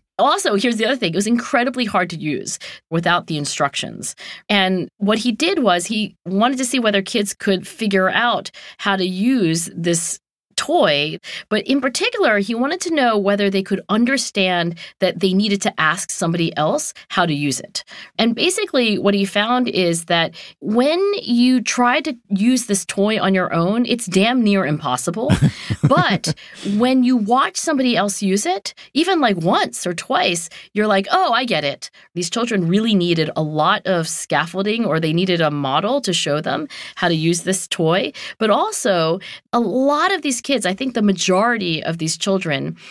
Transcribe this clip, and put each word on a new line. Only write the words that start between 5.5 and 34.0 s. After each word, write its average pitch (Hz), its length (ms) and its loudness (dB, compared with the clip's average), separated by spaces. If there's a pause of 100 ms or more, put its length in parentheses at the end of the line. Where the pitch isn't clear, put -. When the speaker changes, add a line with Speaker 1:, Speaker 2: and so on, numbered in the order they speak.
Speaker 1:
was 175 220 2
he 214 400 -4
wanted 220 320 0
to 262 80 -2
see 254 140 -2
whether 208 240 2
kids 208 320 -4
could - 340 -2
figure 196 400 0
out 226 420 0 (280)
how 196 180 0
to 185 80 0
use 185 720 0
this 170 440 -2 (380)
toy. 160 600 2 (320)
But 208 160 0
in 269 160 0
particular, 339 560 0
he 202 160 -2
wanted 277 260 -2
to 330 140 -4
know 240 240 2
whether 202 320 2
they 190 120 0
could 190 280 -4
understand 185 880 0 (220)
that 175 200 0
they 185 140 4
needed 202 260 2
to - 200 -2
ask 160 300 0
somebody 170 460 -2
else 170 380 -2 (160)
how 175 160 0
to 156 80 0
use 143 260 -2
it. - 240 -12 (340)
And 233 160 2
basically 262 640 0
what 202 140 -6
he 196 140 0
found 233 420 0
is 170 380 0
that 165 280 0 (260)
when 262 380 2 (220)
you 247 400 4
try 247 400 0
to 285 160 -6 (140)
use 240 360 2
this 202 200 -2
toy 214 340 0
on 190 140 2
your 185 180 0
own, 208 320 2
it's 240 220 -2
damn 220 360 2
near 202 220 4
impossible. 147 720 -2
Speaker 2:
<laughs> - 40 -2 (420)
Speaker 1:
But 247 520 2 (440)
when 254 260 4
you 254 120 4
watch 247 420 2
somebody 254 360 0
else 196 260 0
use 196 240 2
it, 370 300 -4 (200)
even, 339 260 2
like, 214 160 4
once 196 500 0
or 175 80 -4
twice, 202 540 -2 (240)
you're 208 160 0
like, 196 240 2
"Oh, 359 200 2
I 254 120 2
get 160 200 0
it." - 260 -6 (240)
These 175 160 -4
children 233 360 0
really 214 280 2
needed 170 420 2
a 156 60 0
lot 156 440 0
of 170 220 0